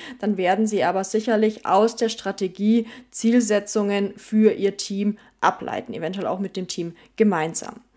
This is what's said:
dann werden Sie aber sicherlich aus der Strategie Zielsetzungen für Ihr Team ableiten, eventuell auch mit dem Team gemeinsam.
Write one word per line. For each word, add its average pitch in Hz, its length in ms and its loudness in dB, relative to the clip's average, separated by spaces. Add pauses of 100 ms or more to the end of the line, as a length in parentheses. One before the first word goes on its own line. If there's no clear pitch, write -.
(180)
dann 202 180 -2
werden 190 300 2
Sie 208 160 0
aber 190 220 0
sicherlich 214 640 0
aus 214 280 4
der 226 140 -2
Strategie 208 800 0 (260)
Zielsetzungen 208 1040 2
für 214 360 4
Ihr 196 240 -2
Team 208 420 -4 (220)
ableiten, - 540 -2
eventuell 175 320 -6
auch 180 140 -4
mit 190 160 -8
dem 185 100 -6
Team 170 300 -8 (200)
gemeinsam. 170 600 0 (200)